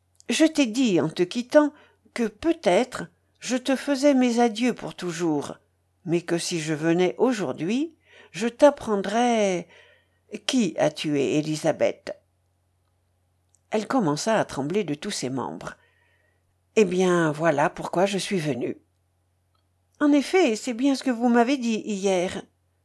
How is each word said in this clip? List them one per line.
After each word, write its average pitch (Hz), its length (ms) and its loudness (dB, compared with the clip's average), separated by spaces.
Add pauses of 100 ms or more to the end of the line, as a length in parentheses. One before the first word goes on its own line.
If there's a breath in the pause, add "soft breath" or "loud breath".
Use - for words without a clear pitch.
(300)
Je 285 140 2
t'ai 311 220 4
dit 220 340 2
en 139 80 2
te 180 160 -2
quittant 285 480 2 (420 soft breath)
que 240 100 -4
peut-être 226 840 -2 (340)
je 240 160 -6
te 262 200 -2
faisais 277 400 2
mes 247 240 2
adieux 233 340 0
pour 156 220 -12
toujours, 160 640 -4 (460)
mais 170 180 0
que 170 180 -2
si 170 200 -6
je 156 140 -4
venais 165 460 2
aujourd'hui, 220 760 -2 (360 soft breath)
je 202 160 -4
t'apprendrais 220 1200 2 (800 soft breath)
qui 240 320 0
a 151 120 2
tué 143 460 -2
Élisabeth. » 151 840 -2 (1500)
Elle 214 180 -4
commença 208 520 0
à 139 40 2
trembler 165 400 -4
de 151 120 -4
tous 208 160 -8
ses - 180 -6
membres. « 95 460 -8 (1000)
Eh 220 80 6
bien, 175 480 2
voilà 156 380 2
pourquoi 175 360 -2
je 202 120 0
suis 180 220 -4
venue. » « 143 420 -4 (1200)
En 294 100 4
effet, 285 440 2
c'est 247 180 -6
bien 262 220 0
ce - 80 -6
que 262 80 0
vous 240 180 0
m'avez 240 280 4
dit 233 280 -2
hier, » 190 580 -2 (420)